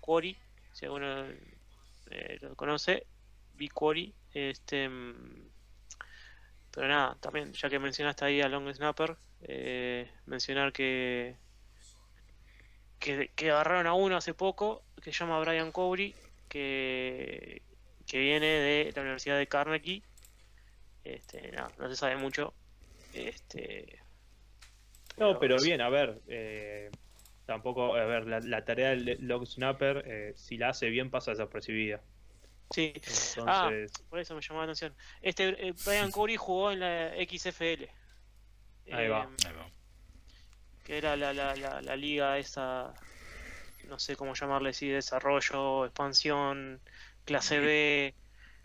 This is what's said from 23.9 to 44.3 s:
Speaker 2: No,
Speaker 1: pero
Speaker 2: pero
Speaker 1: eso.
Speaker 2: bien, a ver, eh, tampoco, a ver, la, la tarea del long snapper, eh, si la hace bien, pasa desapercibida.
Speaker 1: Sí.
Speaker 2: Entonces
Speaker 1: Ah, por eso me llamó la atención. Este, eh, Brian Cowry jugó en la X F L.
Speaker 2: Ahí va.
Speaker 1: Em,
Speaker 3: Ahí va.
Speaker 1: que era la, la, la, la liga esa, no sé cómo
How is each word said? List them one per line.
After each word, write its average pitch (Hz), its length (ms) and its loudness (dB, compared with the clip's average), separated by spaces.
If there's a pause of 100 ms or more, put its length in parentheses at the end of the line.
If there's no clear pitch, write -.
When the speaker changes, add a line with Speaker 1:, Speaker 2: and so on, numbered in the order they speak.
Speaker 2:
No, 214 100 6
Speaker 1:
pero 196 120 6
Speaker 2:
pero 127 160 6
Speaker 1:
eso. 135 100 6
Speaker 2:
bien, 165 160 4
a 120 80 4
ver, 127 380 2
eh, 107 640 -8 (540)
tampoco, 123 500 0
a 113 100 6
ver, 113 200 2
la, 113 140 0
la 113 240 -2
tarea 123 280 2
del 123 300 0
long 123 240 -2
snapper, 135 600 0
eh, 107 300 -8
si - 220 -10
la 120 120 2
hace 127 200 0
bien, 127 200 0
pasa 127 220 -2
desapercibida. 107 720 -2 (720)
Speaker 1:
Sí. 160 220 0
Speaker 2:
Entonces - 440 -2 (100)
Speaker 1:
Ah, 180 240 4 (380)
por 165 100 -4
eso 165 160 -8
me 151 60 -8
llamó 156 180 -6
la 160 60 0
atención. 156 280 -6 (300)
Este, 190 460 0
eh, 180 40 -6 (120)
Brian 202 260 4
Cowry 214 240 2
jugó 190 360 2
en 190 100 -2
la 170 360 -2
X 180 300 -4
F 165 260 0
L. 160 160 -8 (1040)
Speaker 2:
Ahí 117 160 2
va. 110 160 2
Speaker 1:
Em, 131 120 -10 (120)
Speaker 3:
Ahí - 80 -10
va. - 120 -12 (1160)
Speaker 1:
que 151 140 -6
era 151 180 2
la, 143 180 0
la, 139 220 0
la, 139 260 -6
la 135 140 -4
liga 143 420 2
esa, 131 560 -4 (920)
no 135 100 -12
sé - 180 -4
cómo 135 200 -6